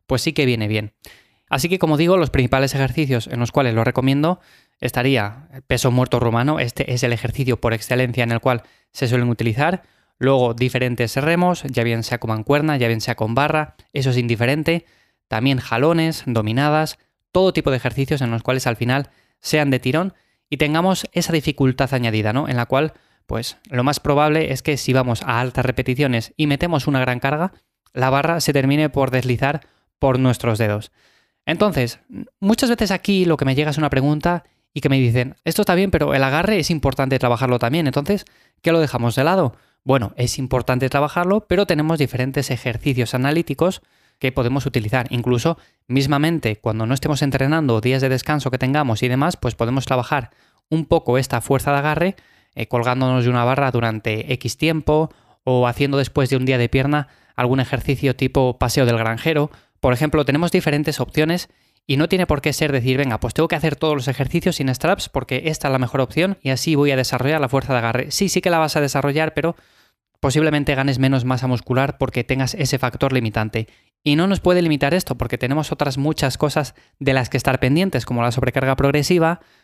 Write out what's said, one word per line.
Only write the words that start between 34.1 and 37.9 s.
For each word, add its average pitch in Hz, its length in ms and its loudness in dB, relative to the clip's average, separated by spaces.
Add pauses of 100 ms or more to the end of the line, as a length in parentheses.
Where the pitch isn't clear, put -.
y 151 60 -8
que 143 80 0
me 139 100 4
dicen, 123 460 2
"Esto 165 200 0
está 185 120 4
bien, 190 160 2
pero 147 220 2
el 135 100 2
agarre 170 360 0
es 151 120 -2
importante 135 480 0
trabajarlo 123 400 2
también, 147 260 0
entonces, 151 380 -2 (380)